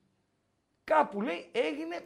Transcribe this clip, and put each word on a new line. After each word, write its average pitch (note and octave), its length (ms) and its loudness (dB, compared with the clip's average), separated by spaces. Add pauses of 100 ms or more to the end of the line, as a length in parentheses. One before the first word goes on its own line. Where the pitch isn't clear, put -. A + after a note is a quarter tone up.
(840)
Κάπου", D4 380 2
λέει, A#3 300 -4
"έγινε D#4 540 -2